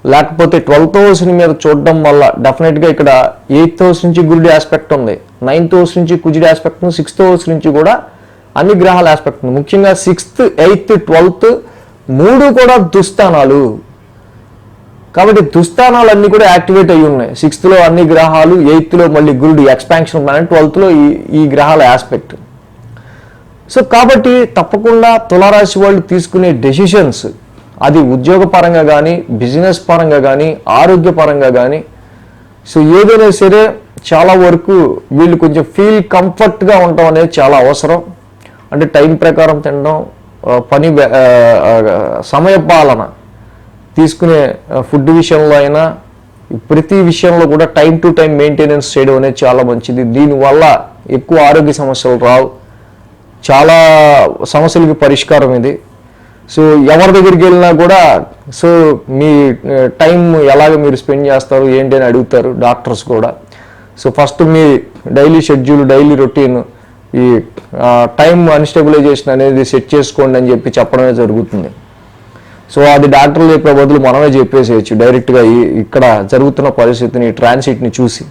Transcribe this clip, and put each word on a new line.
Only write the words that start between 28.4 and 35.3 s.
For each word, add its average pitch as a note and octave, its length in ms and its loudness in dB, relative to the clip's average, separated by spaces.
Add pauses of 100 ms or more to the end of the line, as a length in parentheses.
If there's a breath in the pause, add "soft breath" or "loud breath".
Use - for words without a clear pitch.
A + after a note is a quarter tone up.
పరంగా F3 380 0
కానీ, D3+ 480 0
బిజినెస్ C#3 580 -2
పరంగా E3 300 0
కానీ, C#3+ 380 -2 (120)
ఆరోగ్య E3+ 420 2
పరంగా D3 400 0
కానీ, B2+ 340 -2 (920 soft breath)
so D#3 80 2 (180)
ఏదైనా G#3+ 300 4
సరే G#3 440 2 (380)
చాలా E3+ 200 2
వరకు F3 680 0 (120)
వీళ్ళు E3 240 2